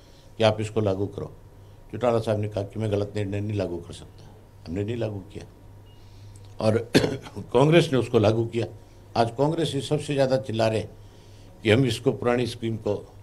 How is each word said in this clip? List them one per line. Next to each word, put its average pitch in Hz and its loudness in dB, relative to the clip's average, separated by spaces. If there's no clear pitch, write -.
कि 110 4
आप 107 4
इसको 107 -2
लागू 98 0
करो। - -12
चौटाला 117 2
साहब 110 0
ने 104 -4
कहा 101 -4
कि 104 -10
मैं 110 -2
गलत 101 -2
निर्णय 101 -4
नहीं 104 -4
लागू 90 -2
कर 82 -14
सकता, - -18
हमने 95 -4
नहीं 117 -4
लागू 107 -6
किया, - -16
और 110 4
<clears throat> - -2
कांग्रेस 147 4
ने 131 2
उसको 117 0
लागू 113 4
किया। 113 -4
आज 117 2
कांग्रेस 151 0
ही 139 -2
सबसे 147 -4
ज़्यादा 131 2
चिल्ला 110 0
रहे 110 -2
कि 110 4
हम 123 6
इसको, 127 0
पुरानी 123 0
स्कीम 113 -4
को - -4